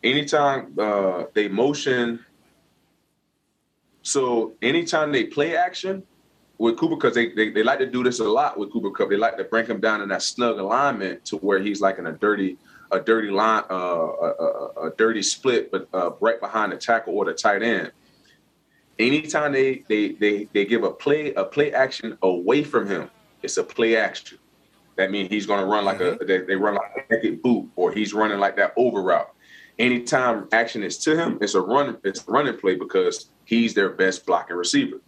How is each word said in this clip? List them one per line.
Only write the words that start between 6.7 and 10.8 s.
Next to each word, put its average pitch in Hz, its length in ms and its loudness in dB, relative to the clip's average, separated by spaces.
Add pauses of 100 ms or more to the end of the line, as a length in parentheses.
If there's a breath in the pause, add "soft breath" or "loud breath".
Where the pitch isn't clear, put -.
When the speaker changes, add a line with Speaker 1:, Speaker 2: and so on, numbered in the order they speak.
Speaker 1:
Cooper, 160 180 0
'cause 123 180 2
they, 117 180 2
they, 107 180 0
they 110 120 0
like 131 160 2
to 131 80 0
do 123 160 -4
this 120 180 0
a 110 40 0
lot 117 340 0
with 101 140 -8
Cooper 98 180 -4
Kupp. 98 200 -2
They 101 60 2
like 113 220 0
to 117 60 -6
bring 113 220 0
him 110 140 -4
down 107 220 0
in 98 80 -8
that 92 120 -2
snug 117 360 -2
alignment 104 680 -2